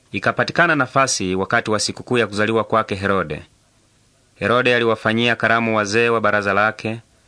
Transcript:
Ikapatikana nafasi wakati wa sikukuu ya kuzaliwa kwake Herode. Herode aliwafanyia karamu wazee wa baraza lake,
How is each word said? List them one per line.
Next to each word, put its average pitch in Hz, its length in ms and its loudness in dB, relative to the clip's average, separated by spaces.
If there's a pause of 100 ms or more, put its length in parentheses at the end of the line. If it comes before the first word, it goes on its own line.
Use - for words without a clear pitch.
(120)
Ikapatikana 127 640 0
nafasi 127 600 0
wakati 110 360 -2
wa 104 80 0
sikukuu - 380 -4
ya 110 100 2
kuzaliwa 107 360 0
kwake 107 320 -2
Herode. 92 460 -2 (920)
Herode 123 400 2
aliwafanyia 113 600 0
karamu 113 420 0
wazee 107 320 2
wa 113 120 0
baraza 101 320 0
lake, 110 460 -2 (280)